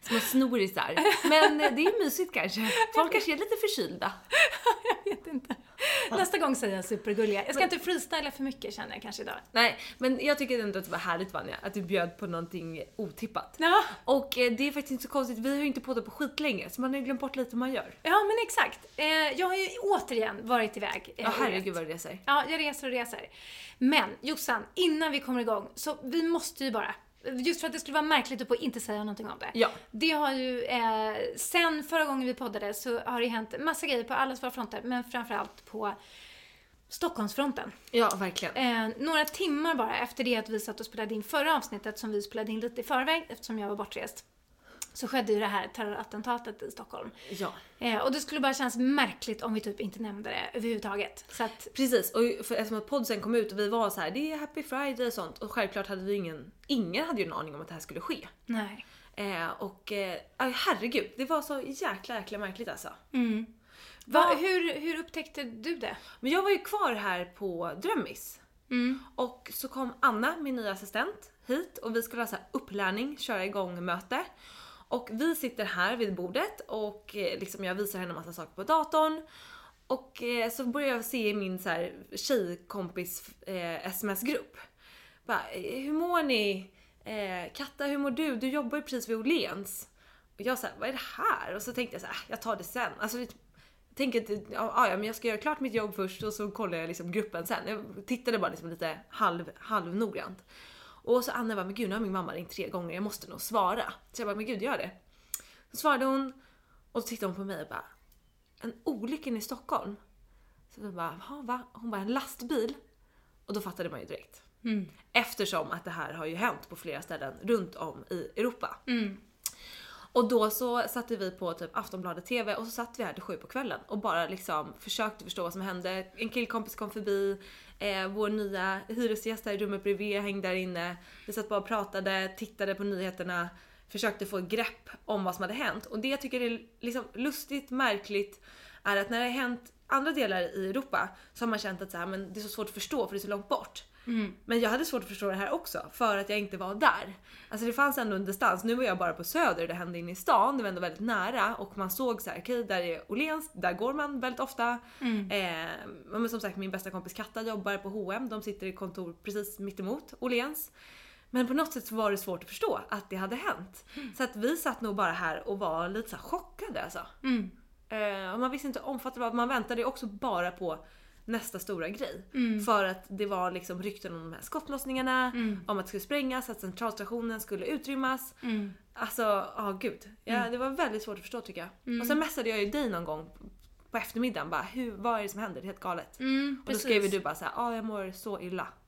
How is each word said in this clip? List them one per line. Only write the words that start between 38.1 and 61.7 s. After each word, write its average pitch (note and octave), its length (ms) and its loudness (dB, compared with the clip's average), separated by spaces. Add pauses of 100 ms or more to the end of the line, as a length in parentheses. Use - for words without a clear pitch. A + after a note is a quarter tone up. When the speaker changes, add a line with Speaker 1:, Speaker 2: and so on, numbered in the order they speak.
Speaker 1:
verkligen. F#3 400 -2
Speaker 2:
Eh, A#3 420 2
några D4+ 280 4
timmar D#4 500 2
bara A3 220 2
efter B3 260 -2
det A#3+ 120 4
att A3 140 -2
vi A3 100 0
satt A3 200 -6
och A3+ 60 -6
spelade G#3+ 300 -4
in G#3+ 80 -2
förra D#4 320 4
avsnittet, G#3+ 440 -4
som A3 120 -4
vi G#3 100 2
spelade A3 300 -4
in A3 80 -2
lite A#3+ 220 -4
i - 20 -4
förväg D#4 460 2
eftersom A3 300 -6
jag G3+ 100 -2
var G#3 60 0
bortrest, - 500 -8 (680)
så - 140 -6
skedde A3+ 260 4
ju G#3 60 4
det G#3+ 80 2
här G3 200 0
terrorattentatet A3 960 -4
i - 80 -8
Stockholm. - 400 -10 (180)
Speaker 1:
Ja. F#3+ 240 -4 (260)
Speaker 2:
Eh, A#3 180 2
och C4 140 4
det D4 80 0
skulle D4 220 -2
bara C4+ 120 4
kännas B3+ 220 0
märkligt B3 680 2
om A3+ 100 -2
vi G#3+ 80 0
typ G#3 180 -6
inte G3 220 -6
nämnde G#3 280 -6
det - 280 -2
överhuvudtaget. G#3 720 -2
Så - 140 -2
att A3 300 -6
Speaker 1:
Precis, A#3+ 380 4
och A#3 340 4
för, A#3 100 0
eftersom A3 220 0
att G#3+ 100 -6
podden A#3 340 0
kom A3+ 140 2
ut A3 160 4
och G3 80 -6
vi G#3 100 4
var A3+ 200 4
så G3 120 -4
här, D#3+ 100 0
det D4 200 -2
är D#4 60 -4
Happy D4+ 260 -6
Friday C4 440 -2
och A#3 60 -2
sånt, F3 240 -6
och G#3+ 140 -8
självklart G3 360 0
hade F#3+ 160 -4
vi G3 100 0
ingen, D#3+ 380 -4 (160)
ingen A3+ 380 2
hade C#4 160 0
ju F3 60 4
en E3 60 -6
aning D#3+ 220 -4
om D3 60 -8
att E3 60 -10
det F3 60 -10
här D#3+ 80 -10
skulle D#3+ 200 -10
ske. - 260 -4 (180)
Speaker 2:
Nej. A3 400 -4 (300)
Speaker 1:
Eh, F#3+ 320 -2 (120)
och, - 320 -8
eh, G3 280 -2 (180)
aj, B3+ 180 2
herregud, A3+ 600 2
det C4 80 0
var D4+ 160 2
så C#4+ 240 -4
jäkla, C4 500 -4